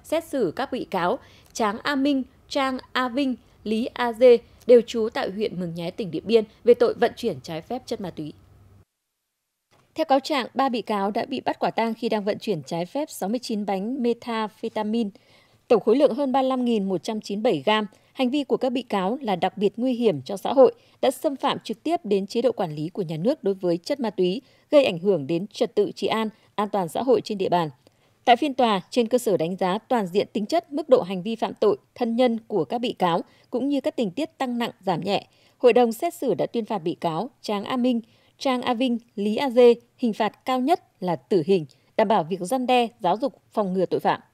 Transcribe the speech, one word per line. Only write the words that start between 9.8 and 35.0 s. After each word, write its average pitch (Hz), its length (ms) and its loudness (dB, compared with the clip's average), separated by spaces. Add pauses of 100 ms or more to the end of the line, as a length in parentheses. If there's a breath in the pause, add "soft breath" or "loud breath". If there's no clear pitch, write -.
Theo 320 100 -4
cáo 277 160 2
trạng, 269 340 -4
ba 269 140 0
bị 233 140 -2
cáo 202 280 -2
đã 226 140 -4
bị 254 160 -8
bắt - 180 -4
quả 190 120 -2
tang 226 240 -2
khi 233 140 -4
đang 208 160 -2
vận 202 140 -2
chuyển 170 240 -4
trái 170 240 -6
phép 294 240 -6
sáu - 180 -8
mươi 240 140 -4
chín 208 240 -6
bánh 214 360 -4
methamphetamine, 220 1080 -4 (580 soft breath)
tổng 214 120 6
khối 226 160 4
lượng 277 180 4
hơn 269 180 -2
ba 269 100 2
mươi 262 60 0
lăm 254 160 0
nghìn 220 240 0
một 185 140 -2
trăm 220 180 -6
chín 208 220 -6
mươi 233 100 4
bảy 185 140 -2
gam. 214 200 2 (260 soft breath)
Hành 254 180 0
vi 285 140 -2
của 220 120 0
các 254 140 -2
bị 247 120 -2
cáo 202 380 -2
là 214 160 -2
đặc 185 220 -2
biệt 190 180 2
nguy 254 160 0
hiểm 214 300 2
cho 196 140 -8
xã - 160 -4
hội, 262 220 8 (260 soft breath)
đã 254 100 2
xâm 277 260 -2
phạm 220 280 -2
trực - 180 -10
tiếp 339 220 -2
đến 196 220 0
chế 240 160 -4
độ 240 100 2
quản 160 220 -6
lý 151 140 -6
của 208 140 -6
nhà 160 140 -6
nước 226 280 -2
đối 202 100 0
với 180 240 0
chất 285 220 -6
ma 226 100 -4
túy, 185 320 -2 (280 soft breath)
gây 285 140 8
ảnh 185 140 0
hưởng 170 280 0
đến 170 200 -2
trật - 280 -4
tự 208 200 0
trị 196 120 -4
an, 220 220 -2 (260 soft breath)
an 208 140 -2
toàn 190 200 -2
xã - 140 -4
hội 247 180 4
trên 208 180 -6
địa 185 100 -2
bàn. 170 220 2 (540 soft breath)
Tại 247 120 6
phiên 277 180 -2
tòa, 220 260 2 (100)
trên 233 180 0
cơ 247 100 2
sở 208 180 0
đánh 165 200 -2
giá 185 220 -2
toàn 226 280 -2
diện 180 260 0
tính 208 140 -4
chất, 320 260 -2
mức 302 160 -6
độ 247 140 6
hành 180 200 -6
vi 220 140 -6
phạm 214 180 -4
tội, 196 220 2 (180)
thân 233 220 -2
nhân 240 220 2 (100)
của 180 160 0
các 240 140 -4
bị 233 140 -4
cáo, 180 280 0 (300 soft breath)
cũng 254 180 -2
như 277 120 0
các - 160 -4
tình 214 140 -2
tiết 311 280 -6
tăng 247 200 -4
nặng, 226 120 -4 (100)
giảm 185 200 -2